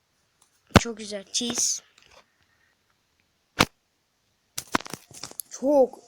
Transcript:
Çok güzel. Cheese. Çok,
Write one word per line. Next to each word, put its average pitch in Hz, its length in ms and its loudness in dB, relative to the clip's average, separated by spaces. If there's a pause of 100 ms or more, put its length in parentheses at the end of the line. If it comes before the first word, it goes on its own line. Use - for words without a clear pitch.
(800)
Çok 233 180 0
güzel. 202 340 -12
Cheese. - 520 -4 (3750)
Çok, 269 580 2